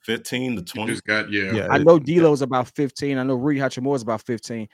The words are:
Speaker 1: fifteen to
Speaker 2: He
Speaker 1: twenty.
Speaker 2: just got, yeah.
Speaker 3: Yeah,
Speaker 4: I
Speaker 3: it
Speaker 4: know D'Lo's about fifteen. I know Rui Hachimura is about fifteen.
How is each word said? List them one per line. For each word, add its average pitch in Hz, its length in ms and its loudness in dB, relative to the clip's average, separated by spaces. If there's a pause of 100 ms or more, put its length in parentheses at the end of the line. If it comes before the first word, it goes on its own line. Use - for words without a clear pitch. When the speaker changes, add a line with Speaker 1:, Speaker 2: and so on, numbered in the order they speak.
Speaker 1:
fifteen 123 560 -4
to 90 40 -6
Speaker 2:
He 85 40 -10
Speaker 1:
twenty. 110 260 -6
Speaker 2:
just 110 140 -6
got, 107 260 -2
yeah. 101 220 -2
Speaker 3:
Yeah, 98 180 0
Speaker 4:
I 139 60 4
Speaker 3:
it 147 80 4
Speaker 4:
know 165 120 8
D'Lo's 151 440 4
about 127 340 -2
fifteen. 143 420 -2
I 127 60 -2
know 135 120 0
Rui 139 200 0
Hachimura 135 400 -2
is 123 60 -2
about 110 200 -4
fifteen. 113 520 -6